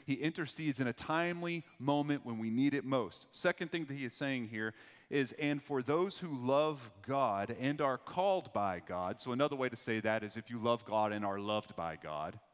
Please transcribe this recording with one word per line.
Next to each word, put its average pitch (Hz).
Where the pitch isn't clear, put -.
He 139
intercedes 156
in 127
a 117
timely 170
moment 143
when 117
we 113
need 135
it 139
most. 123
Second 175
thing 170
that 135
he 139
is 120
saying 131
here 110
is, 139
"And 147
for 139
those 165
who 165
love 135
God 117
and 143
are 135
called 180
by 95
God." 90
So 127
another 143
way 131
to 117
say 110
that 107
is, 104
"If 113
you 120
love 117
God 107
and 104
are 98
loved 104
by 82
God." 78